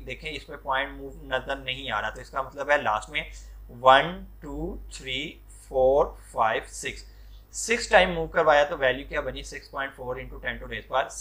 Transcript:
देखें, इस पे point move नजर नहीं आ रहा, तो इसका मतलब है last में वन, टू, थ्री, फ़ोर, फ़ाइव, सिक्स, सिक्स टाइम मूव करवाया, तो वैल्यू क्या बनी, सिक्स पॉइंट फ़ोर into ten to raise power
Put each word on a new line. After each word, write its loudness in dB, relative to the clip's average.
देखें, -10
इस -10
पे -14
point -4
move -14
नजर -4
नहीं -8
आ -2
रहा, -4
तो -12
इसका -6
मतलब -6
है 4
last 0
में -6
वन, 6
टू, -8
थ्री, -8
फ़ोर, 4
फ़ाइव, 2
सिक्स, -10
सिक्स -2
टाइम 8
मूव -2
करवाया, 6
तो -2
वैल्यू 0
क्या -4
बनी, -8
सिक्स -14
पॉइंट -8
फ़ोर -8
into -14
ten -8
to -12
raise -10
power -2